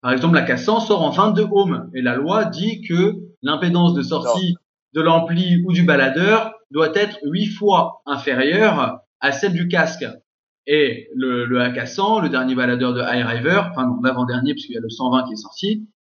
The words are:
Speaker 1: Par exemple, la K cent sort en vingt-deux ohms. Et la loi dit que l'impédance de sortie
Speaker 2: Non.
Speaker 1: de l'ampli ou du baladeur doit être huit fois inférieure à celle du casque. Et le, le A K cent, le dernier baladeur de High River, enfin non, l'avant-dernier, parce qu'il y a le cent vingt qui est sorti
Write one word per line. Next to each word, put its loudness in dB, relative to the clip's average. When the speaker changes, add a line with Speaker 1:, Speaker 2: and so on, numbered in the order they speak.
Speaker 1:
Par -2
exemple, 2
la 4
K -2
cent 2
sort 0
en 2
vingt-deux 2
ohms. 0
Et -6
la 0
loi 0
dit -4
que 2
l'impédance 2
de 0
sortie -2
Speaker 2:
Non. -12
Speaker 1:
de -2
l'ampli 2
ou 0
du 4
baladeur 2
doit 0
être 0
huit -2
fois 0
inférieure 0
à 0
celle -2
du -2
casque. -2
Et 0
le, -2
le 0
A 0
K -6
cent, 0
le -2
dernier 0
baladeur 0
de -4
High -2
River, 0
enfin -4
non, -2
l'avant-dernier, -2
parce -12
qu'il -14
y -6
a -8
le -10
cent -4
vingt 0
qui -10
est -12
sorti -6